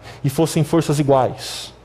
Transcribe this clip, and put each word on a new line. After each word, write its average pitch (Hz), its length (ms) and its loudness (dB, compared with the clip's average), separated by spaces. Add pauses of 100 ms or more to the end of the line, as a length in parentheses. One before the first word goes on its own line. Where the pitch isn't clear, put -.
(240)
e 139 40 0
fossem 160 360 0
forças 156 340 0
iguais. 135 720 0 (120)